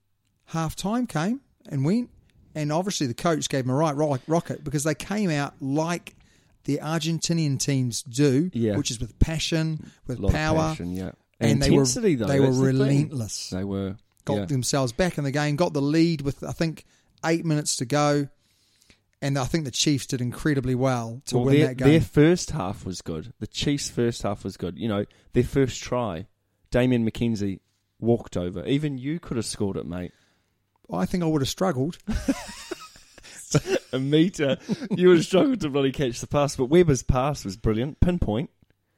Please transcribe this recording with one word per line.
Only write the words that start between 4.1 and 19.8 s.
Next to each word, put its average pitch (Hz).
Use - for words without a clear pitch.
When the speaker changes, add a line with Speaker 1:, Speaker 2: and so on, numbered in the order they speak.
Speaker 1:
rocket -
because 147
they 151
came 202
out 143
like 156
the 143
Argentinian 160
teams 127
do, 139
Speaker 2:
Yeah. 113
Speaker 1:
which 139
is 113
with 117
passion, 160
with 127
Speaker 2:
A -
lot 98
of -
Speaker 1:
power. 156
Speaker 2:
passion, 90
yeah. 92
Speaker 1:
And 113
they 139
were, -
Speaker 2:
Intensity, 151
though, 110
Speaker 1:
they 139
were 139
Speaker 2:
that's 127
the 131
thing. 131
Speaker 1:
relentless. 139
Speaker 2:
They 92
were. 98
Speaker 1:
Got -
Speaker 2:
Yeah. 101
Speaker 1:
themselves 131
back 180
in 147
the 139
game, 147
got 175
the 147
lead 160
with, 139
I 143
think, 160
eight 165
minutes 151
to 135
go. 143
And 139
I 127
think 165
the 127
Chiefs 147